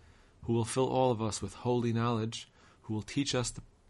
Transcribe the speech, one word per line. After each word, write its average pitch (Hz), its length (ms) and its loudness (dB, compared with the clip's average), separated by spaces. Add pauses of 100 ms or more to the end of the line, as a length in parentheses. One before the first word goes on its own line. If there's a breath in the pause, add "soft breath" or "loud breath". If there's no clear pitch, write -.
(440 soft breath)
who 117 80 0
will 117 120 2
fill 127 240 2
all 131 220 4
of 110 100 2
us 110 220 -2
with 98 120 -8
holy 120 380 0
knowledge, 117 560 -2 (340 soft breath)
who 110 120 -6
will 107 80 -2
teach - 320 -2
us 123 160 0
the, - 120 -12 (260)